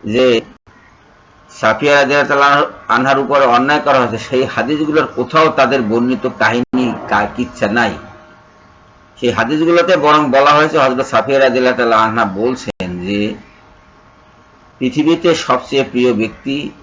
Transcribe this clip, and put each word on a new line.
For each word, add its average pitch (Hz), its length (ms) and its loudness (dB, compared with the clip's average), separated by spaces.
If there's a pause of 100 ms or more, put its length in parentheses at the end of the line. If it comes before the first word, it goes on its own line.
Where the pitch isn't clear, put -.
যে 113 220 0 (1300)
সাফিয়া 143 440 0
রাদিয়াল্লাহু 143 640 2 (260)
আনহার 131 320 0
উপরে 139 280 2
অন্যায় 131 340 2
করা 139 180 2
হয়েছে, 113 200 -2
সেই 131 260 -2
হাদিসগুলোর 147 640 -2
কোথাও 156 420 0
তাদের 131 320 0
বর্ণিত 117 420 -2 (120)
কাহিনী, 123 480 0 (220)
কা-, 104 260 -2
কিচ্ছা 120 360 -6
নাই। 113 240 -2 (1200)
সেই - 140 0
হাদিসগুলোতে 160 680 2
বরং 151 320 2
বলা 139 240 4
হয়েছে, 151 240 2
হযরত 131 280 0
সাফিয়া - 340 0
রাদিয়াল্লাহু 127 400 2
তাআলা 117 200 2
আনহা 110 340 0
বলছেন 110 540 -4 (120)
যে 95 200 -4 (1600)
পৃথিবীতে 151 560 0
সবচেয়ে 131 460 -2
প্রিয় 123 300 0
ব্যক্তি 113 420 -4 (280)